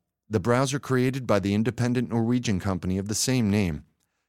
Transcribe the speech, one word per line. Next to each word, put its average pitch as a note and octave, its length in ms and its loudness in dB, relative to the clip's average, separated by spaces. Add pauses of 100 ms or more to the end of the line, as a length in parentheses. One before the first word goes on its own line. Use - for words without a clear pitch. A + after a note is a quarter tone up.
(300)
the G#2 120 0
browser B2+ 360 0
created C3 480 0
by G#2 140 2
the G2 140 0
independent A#2+ 560 0
Norwegian A#2 500 0
company F#2 380 -2
of G2 100 -4
the G#2+ 80 -4
same B2+ 340 0
name, F#2 360 0 (440)